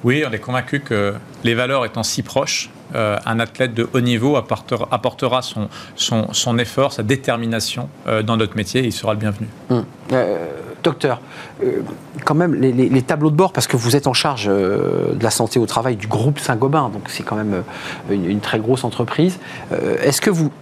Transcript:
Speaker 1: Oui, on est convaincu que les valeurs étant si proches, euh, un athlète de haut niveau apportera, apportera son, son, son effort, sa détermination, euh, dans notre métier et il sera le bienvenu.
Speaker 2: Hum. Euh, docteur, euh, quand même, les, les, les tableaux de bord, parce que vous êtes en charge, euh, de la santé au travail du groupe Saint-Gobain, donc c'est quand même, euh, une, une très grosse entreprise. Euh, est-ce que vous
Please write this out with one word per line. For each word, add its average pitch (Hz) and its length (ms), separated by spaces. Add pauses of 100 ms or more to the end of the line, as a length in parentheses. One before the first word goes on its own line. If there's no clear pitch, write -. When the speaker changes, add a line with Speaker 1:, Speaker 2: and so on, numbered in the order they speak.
Speaker 1:
Oui, 139 240
on 113 40
est 107 80
convaincu 127 400
que 101 340 (300)
les 117 100
valeurs 127 300
étant 110 180
si - 200
proches, - 480 (240)
euh, 107 300
un 113 140
athlète 117 340
de 117 200
haut 131 80
niveau 123 340
apportera, 113 560
apportera 123 520
son, - 260 (260)
son, - 380
son 117 260
effort, 131 340
sa 110 120
détermination, 117 840 (200)
euh, 110 140
dans 113 140
notre 110 200
métier 113 260
et 127 40
il 107 60
sera - 200
le 107 80
bienvenu. 107 260 (240)
Speaker 2:
Hum. 120 140 (280)
Euh, 92 360 (340)
docteur, 143 380 (420)
euh, - 200 (420)
quand - 100
même, 160 200
les, 131 180
les, 123 160
les 131 140
tableaux 156 280
de 147 60
bord, 185 160
parce - 160
que 135 80
vous 120 180
êtes 139 140
en 123 60
charge, 120 340
euh, 90 680
de - 80
la 113 80
santé 120 300
au 110 60
travail 123 280
du 107 140
groupe 131 320
Saint-Gobain, 135 520
donc 104 140
c'est - 160
quand - 140
même, 107 180
euh, 90 80 (500)
une, 90 160
une 104 120
très - 180
grosse 120 240
entreprise. 151 560 (340)
Euh, - 300
est-ce 143 180
que 214 100
vous 160 200 (120)